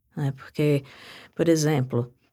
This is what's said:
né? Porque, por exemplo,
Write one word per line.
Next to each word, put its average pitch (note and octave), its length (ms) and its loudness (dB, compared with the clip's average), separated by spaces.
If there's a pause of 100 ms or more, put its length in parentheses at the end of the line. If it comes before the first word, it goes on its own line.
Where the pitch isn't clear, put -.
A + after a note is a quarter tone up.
(140)
né? C#3 220 -4
Porque, D3 480 -2 (500)
por E3 140 -2
exemplo, D3 640 0 (200)